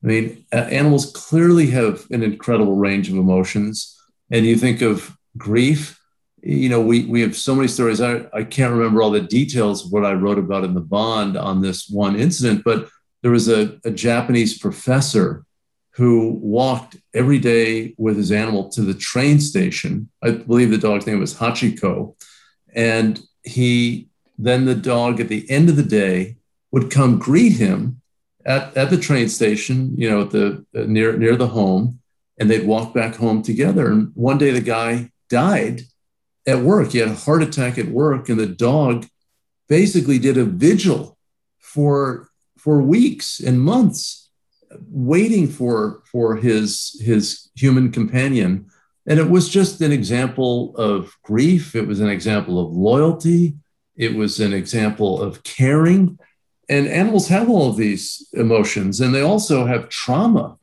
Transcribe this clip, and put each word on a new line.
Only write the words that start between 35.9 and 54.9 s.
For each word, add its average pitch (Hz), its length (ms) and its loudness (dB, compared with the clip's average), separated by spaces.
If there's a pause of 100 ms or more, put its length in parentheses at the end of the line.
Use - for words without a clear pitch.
at 131 140 2
work. 147 320 2
He 123 60 0
had 113 100 2
a 107 60 -4
heart 160 280 0
attack 127 360 -4
at 104 100 -4
work, 135 400 -2
and 117 100 0
the 110 80 -2
dog 120 600 0 (600)
basically 151 500 2
did 123 200 2
a 123 60 2
vigil 127 720 0 (400)
for, 139 680 -2 (280)
for 151 240 2
weeks 202 600 0
and 127 200 0
months, - 720 0 (580)
waiting 170 580 0
for, 113 640 -4
for 113 260 0
his, 107 680 -2
his 107 500 -2
human 131 380 2
companion. 113 800 -2 (360)
And 151 120 4
it 160 100 2
was 180 200 4
just 190 320 0
an 151 120 2
example 123 840 -2
of 104 460 -4
grief. 147 520 0
It 110 120 -2
was 104 140 -4
an 107 80 0
example 95 500 -2
of 82 160 -4
loyalty. 160 800 2 (420)
It 117 180 -4
was 107 260 -4
an 101 120 0
example 101 680 -2